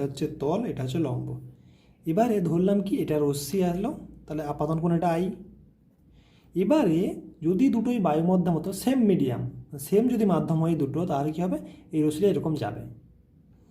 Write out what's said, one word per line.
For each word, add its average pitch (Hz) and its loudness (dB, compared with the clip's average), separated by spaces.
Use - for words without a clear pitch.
হচ্ছে 139 -4
তল, 156 0
এটা 127 -8
হচ্ছে 127 -4
লম্ব। 127 -4
এবারে 214 2
ধরলাম 180 2
কি - -2
এটা 151 0
রশ্মি 143 -2
আসলো, 185 -2
তাহলে 156 -6
আপাতন 151 -2
কোণ 175 2
এটা 175 2
আই। 175 0
এবারে 202 4
যদি 190 2
দুটোই 240 0
বায়ু 156 2
মাধ্যম 180 2
হতো, 170 -4
সেম 262 2
মিডিয়াম, 131 2
সেম 208 4
যদি 220 2
মাধ্যম 160 2
হয় 165 2
দুটো, 131 -2
তাহলে 143 0
কী - -8
হবে, 233 -2
এই 156 2
রশ্মিটা 151 2
এরকম 151 0
যাবে। 110 -6